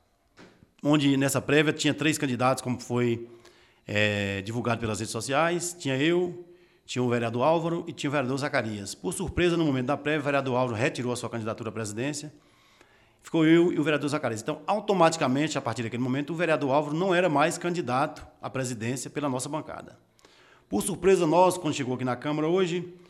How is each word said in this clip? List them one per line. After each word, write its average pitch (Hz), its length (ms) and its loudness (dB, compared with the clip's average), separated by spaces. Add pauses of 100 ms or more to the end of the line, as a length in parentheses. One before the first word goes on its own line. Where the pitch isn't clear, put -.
(800)
onde 143 360 4
nessa 135 240 2
prévia 151 320 2
tinha 151 200 0
três 156 240 0
candidatos, 127 460 0
como 120 160 -2
foi, 120 480 0 (580)
é, 101 580 0
divulgado 113 360 -2
pelas 107 200 -4
redes 107 120 -6
sociais, 156 680 -2
tinha 135 200 -2
eu, 175 500 0 (380)
tinha 127 180 -2
o 123 60 2
vereador 120 340 0
Álvaro 165 420 2
e 170 60 -10
tinha - 180 -4
o - 20 -2
vereador 135 260 0
Zacarias. 113 580 -4
Por - 180 -6
surpresa, 170 440 0
no 165 80 4
momento 131 220 2
da 143 100 0
prévia, 147 240 -2
o - 20 -8
vereador 135 320 0
Álvaro 120 240 0
retirou 127 320 0
a 117 60 -4
sua 113 120 -8
candidatura 110 400 -6
à 92 40 -12
presidência, 117 580 -6 (920)
ficou 160 200 2
eu 170 260 6
e - 80 -2
o 147 40 0
vereador 147 260 0
Zacarias. 120 320 -2
Então, - 260 -6
automaticamente, 165 880 2
a 131 40 -2
partir 120 200 -4
daquele 117 220 -4
momento, 139 300 -2
o - 20 -4
vereador 156 340 0
Álvaro 147 240 2
não 175 220 2
era 160 140 4
mais 151 280 2
candidato 151 680 -2 (140)
à 113 80 -8
presidência 123 600 -4
pela 143 200 -4
nossa 131 180 -4
bancada. - 500 -10 (680)
Por 202 160 0
surpresa 180 420 4
nossa, 175 320 6
quando 151 160 -2
chegou 127 220 -2
aqui 123 80 -6
na 123 140 -2
Câmara 151 320 -2
hoje, 175 360 0 (240)